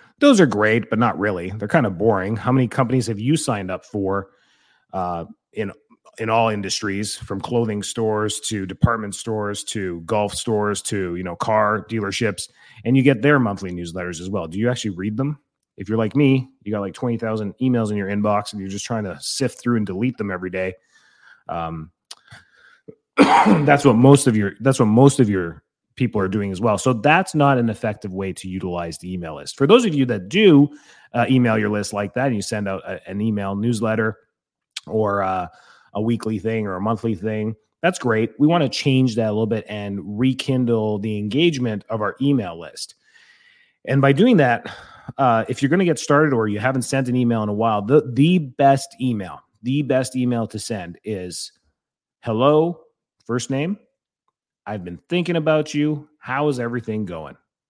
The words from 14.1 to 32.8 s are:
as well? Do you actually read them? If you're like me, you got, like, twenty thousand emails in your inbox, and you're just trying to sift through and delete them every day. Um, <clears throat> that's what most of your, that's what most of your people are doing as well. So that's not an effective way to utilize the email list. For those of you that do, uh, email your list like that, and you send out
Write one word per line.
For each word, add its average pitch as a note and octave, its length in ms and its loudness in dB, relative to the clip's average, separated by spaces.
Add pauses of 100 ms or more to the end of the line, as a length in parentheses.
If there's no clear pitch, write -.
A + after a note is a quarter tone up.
as F#2 100 -8
well? F#2 160 -4
Do F2 140 -8
you A#2 100 2
actually A#2 220 -4
read G2+ 240 -6
them? C#3+ 240 -4 (360)
If F#2 120 -14
you're A2 100 0
like A2 160 0
me, C3+ 340 4 (140)
you G#2 80 -8
got, G#2 120 -2
like, F#2+ 120 -6
twenty A#2+ 240 -4
thousand A2 420 -4
emails A#2+ 300 2
in G#2 60 -2
your G2 120 -4
inbox, G#2 440 -2
and G#2 80 -10
you're F#2+ 100 -8
just G2+ 160 -8
trying A2 180 -4
to F2+ 160 -10
sift - 380 -4
through A#2+ 200 0
and G#2+ 80 -2
delete G2+ 300 -4
them G2+ 140 -6
every F2+ 200 -6
day. F#2 240 -4 (760)
Um, E2 420 -8 (560)
<clears throat> - 720 -20
that's D3 680 6
what B2 120 8
most C3+ 320 8
of A2+ 80 4
your, G2+ 240 0
that's C3 180 2
what A#2+ 80 4
most B2+ 320 6
of A#2 100 6
your F2 360 -4 (320)
people G#2+ 240 -2
are F#2+ 60 0
doing G2 240 -2
as F#2 100 -6
well. G#2+ 160 2
So C3 160 2
that's C#3+ 440 0
not C#3 200 4
an A#2 140 0
effective G#2 420 -6
way F#2+ 200 -6
to - 160 -12
utilize F2+ 500 -8
the F2+ 140 -12
email E2 240 -8
list. - 200 -14
For C#3 80 0
those A3+ 200 6
of F3+ 100 -2
you C#3 120 2
that G2+ 220 -4
do, D3 480 6 (360)
uh, A#2 180 2
email B2 260 4
your G#2 120 0
list G#2 240 -4
like G2+ 220 -4
that, B2+ 120 0
and B2+ 80 0
you G2+ 80 -4
send G#2 240 -6
out F#2+ 180 -6